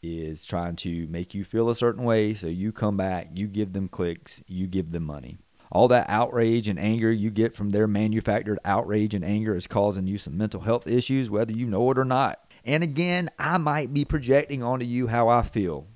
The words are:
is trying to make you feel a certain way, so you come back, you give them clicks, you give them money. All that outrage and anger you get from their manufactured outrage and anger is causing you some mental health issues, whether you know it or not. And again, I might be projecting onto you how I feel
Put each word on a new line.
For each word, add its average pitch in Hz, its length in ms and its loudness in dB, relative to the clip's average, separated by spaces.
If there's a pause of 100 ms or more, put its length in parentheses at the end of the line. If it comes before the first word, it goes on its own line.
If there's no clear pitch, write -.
is 82 440 -8
trying 87 320 -4
to 85 300 -6
make 85 260 -8
you 98 100 -6
feel 113 260 0
a 117 60 0
certain 120 300 0
way, 110 280 2
so 98 140 -8
you 92 240 -4
come 104 240 -2
back, 92 380 -2
you 98 140 -4
give 101 260 -4
them 95 160 -4
clicks, - 580 -6
you 92 180 -4
give 90 260 -4
them 82 120 -4
money. 73 360 -10 (320)
All 117 180 6
that 120 200 4
outrage 113 600 2
and 92 100 -2
anger 113 320 2
you 113 180 0
get 110 240 2
from 104 160 -4
their 104 160 4
manufactured 107 800 0
outrage 104 500 0
and 92 120 -2
anger 107 300 0
is 90 120 -6
causing 98 400 0
you 98 100 -2
some 78 200 -8
mental 104 240 -2
health 113 260 0
issues, 123 420 2
whether 110 220 0
you 117 160 -4
know 117 240 2
it 127 60 2
or 131 80 2
not. 127 340 0 (240)
And 147 180 0
again, 175 560 -2
I 156 200 0
might 147 360 0
be 147 120 2
projecting 139 580 0
onto 123 220 -2
you 120 220 0
how 117 200 4
I 117 160 6
feel 85 520 -2